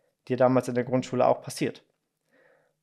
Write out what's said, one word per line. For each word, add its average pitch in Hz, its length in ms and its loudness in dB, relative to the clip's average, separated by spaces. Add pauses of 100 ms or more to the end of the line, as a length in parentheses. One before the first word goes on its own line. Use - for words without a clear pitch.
(260)
dir 131 100 -2
damals 127 320 2
in 123 60 -6
der 120 100 -2
Grundschule 123 420 -2
auch 127 140 2
passiert. - 440 -8 (1000)